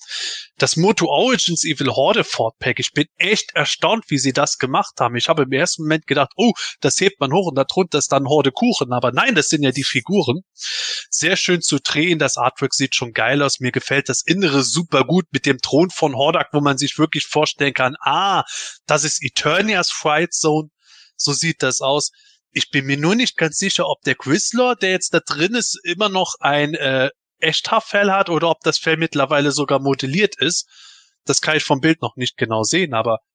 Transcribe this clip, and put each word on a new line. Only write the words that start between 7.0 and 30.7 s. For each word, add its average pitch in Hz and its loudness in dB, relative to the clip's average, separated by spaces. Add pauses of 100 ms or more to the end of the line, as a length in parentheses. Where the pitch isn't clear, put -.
man 135 0
hoch 185 2
und 139 -4
darunter 151 0
ist - -4
dann 139 2
Horde 143 4
Kuchen. 127 0
Aber 123 0
nein, 214 2
das 151 2
sind 147 0
ja 131 4
die 135 -4
Figuren. 160 0 (120)
Sehr - -4
schön 175 0
zu 143 0
drehen, 165 0
das 139 0
Artwork 131 -2
sieht - -2
schon 120 -4
geil 127 0
aus. 139 -2
Mir 123 -2
gefällt 135 -2
das - -4
Innere 160 2
super 131 0
gut 175 0
mit - -2
dem 131 0
Thron 170 2
von 143 -2
Hordak, 147 0
wo 147 0
man 143 2
sich 135 -4
wirklich 156 0
vorstellen 147 0
kann, 131 0
ah, 170 2 (440)
das 147 2
ist - -4
Eternias 180 0
Fright 156 0
Zone. 156 0 (460)
So - -2
sieht 151 -2
das 131 0
aus. 135 0 (440)
Ich - -2
bin 135 0
mir 139 0
nur 165 2
nicht 247 0
ganz 156 -2
sicher, 185 -2
ob - -6
der 135 2
Grizzlor, 233 0
der 190 0
jetzt 180 0
da 160 2
drin 170 -2
ist, - -4
immer 175 -2
noch 190 -2
ein, 147 0
äh, 131 0 (300)
Echthaar-Fell 202 0
hat 196 -2
oder 165 2
ob - -4
das 156 0
Fell 160 0
mittlerweile 147 0
sogar 139 0
modelliert 139 0
ist. - -2 (560)